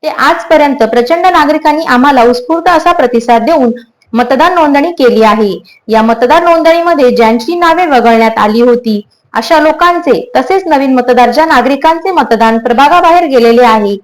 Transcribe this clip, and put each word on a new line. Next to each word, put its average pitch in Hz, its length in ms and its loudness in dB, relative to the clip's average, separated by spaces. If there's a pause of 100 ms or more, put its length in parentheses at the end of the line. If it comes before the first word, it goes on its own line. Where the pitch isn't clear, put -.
ते - 60 -6
आजपर्यंत 294 720 0
प्रचंड 240 440 -2
नागरिकांनी 311 580 0
आम्हाला 262 380 2
उत्स्फूर्त 311 460 0
असा 349 240 2
प्रतिसाद 240 500 0
देऊन 262 300 0 (400)
मतदार 247 400 0
नोंदणी 302 400 0
केली 233 300 0
आहे. 214 360 0 (300)
या 220 140 0
मतदार 240 400 0
नोंदणीमध्ये 330 760 0
ज्यांची 233 380 0
नावे 349 320 0
वगळण्यात 226 520 0
आली 214 220 0
होती 233 400 0 (320)
अशा 294 280 0
लोकांचे 311 760 -2
तसेच 370 300 -2
नवीन 277 280 0
मतदार 247 380 2
ज्या 311 120 0
नागरिकांचे 320 680 0
मतदान 226 480 0
प्रभागाबाहेर 320 680 2
गेलेले 240 380 2
आहे 208 380 0